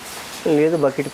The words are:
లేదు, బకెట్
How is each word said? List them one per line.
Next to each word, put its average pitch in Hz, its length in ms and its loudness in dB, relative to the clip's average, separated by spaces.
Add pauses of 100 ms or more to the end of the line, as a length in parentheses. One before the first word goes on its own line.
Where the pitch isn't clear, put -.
(560)
లేదు, 160 220 4
బకెట్ 143 360 0